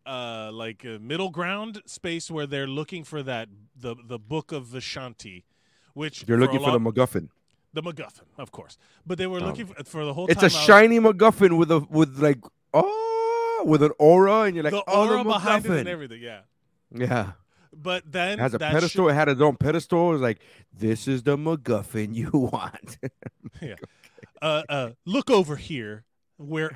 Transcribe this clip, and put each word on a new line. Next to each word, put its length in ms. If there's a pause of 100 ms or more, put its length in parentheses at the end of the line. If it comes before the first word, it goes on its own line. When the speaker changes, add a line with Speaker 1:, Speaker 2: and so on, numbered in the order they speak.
Speaker 1:
uh, 480
like, 320
a 120
middle 300
ground 560
space 460
where 160
they're 200
looking 380
for 200
that, 240 (280)
the, 180 (120)
the 120
Book 340
of 160
Vishanti, 760 (480)
which 320
Speaker 2:
They're 140
Speaker 1:
for 40
a 40
Speaker 2:
looking 140
for 100
the 80
Speaker 1:
long 160
Speaker 2:
MacGuffin. 340 (460)
Speaker 1:
The 80
MacGuffin, 400 (160)
of 120
course. 280 (280)
But 120
they 80
were 140
Speaker 2:
Um, 40
Speaker 1:
looking 220
for, 180
for 200
the 100
whole 120
Speaker 2:
it's 140
Speaker 1:
time 100
Speaker 2:
a 40
Speaker 1:
I 40
was 60
Speaker 2:
shiny 360
MacGuffin 580
with 120
a, 100 (100)
with, 280
like, 200 (340)
oh, 920
with 160
an 160
aura, 440
and 120
you're 100
like, 80
Speaker 1:
The 160
Speaker 2:
"Oh, 180
the 80
Speaker 1:
aura 100
behind 420
it 40
and 160
Speaker 2:
MacGuffin." 40
Speaker 1:
everything, 320
yeah. 180 (500)
Speaker 2:
Yeah. 420 (440)
Speaker 1:
But 340
then 280
Speaker 2:
It 40
has 120
a 40
Speaker 1:
that 140
Speaker 2:
pedestal. 340
Speaker 1:
shit 60
Speaker 2:
It 60
had 100
its 140
own 140
pedestal. 520
It 60
was 80
like, 180 (320)
"This 340
is 180
the 120
MacGuffin 800
you 160
<laughs> 20
want." 680
Speaker 1:
<laughs> 60 (520)
Yeah. 140 (680)
Uh, 280
uh, 220 (140)
look 260
over 260
here 480 (320)
where 400